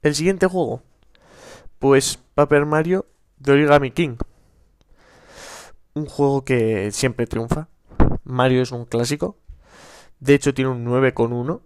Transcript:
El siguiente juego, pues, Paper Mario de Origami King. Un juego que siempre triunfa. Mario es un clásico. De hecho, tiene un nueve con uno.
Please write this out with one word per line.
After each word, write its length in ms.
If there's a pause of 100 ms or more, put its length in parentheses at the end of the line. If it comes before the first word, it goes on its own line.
El 120
siguiente 320
juego, 360 (960)
pues, 400 (160)
Paper 320
Mario 400 (320)
de 140
Origami 380
King. 260 (1800)
Un 100
juego 400
que 480
siempre 340
triunfa. 420 (560)
Mario 380
es 100
un 120
clásico. 540 (800)
De 160
hecho, 180
tiene 180
un 140
nueve 300
con 180
uno. 340